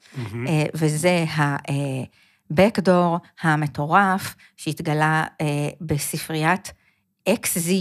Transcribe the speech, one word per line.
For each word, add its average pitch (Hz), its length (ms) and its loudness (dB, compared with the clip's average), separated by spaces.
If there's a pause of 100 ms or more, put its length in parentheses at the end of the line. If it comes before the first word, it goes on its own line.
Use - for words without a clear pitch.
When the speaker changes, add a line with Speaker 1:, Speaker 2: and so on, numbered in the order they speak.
(180)
Speaker 1:
מהמם. 117 300 -8
Speaker 2:
אה, 151 160 2 (100)
וזה 160 520 2 (100)
ה-, 143 200 2 (140)
אה, 139 340 -2 (500)
backdoor 180 640 4 (240)
המטורף 160 960 2 (220)
שהתגלה, 156 680 0 (180)
אה, 156 40 -2 (360)
בספריית 156 920 -2 (560)
אקזי 180 520 0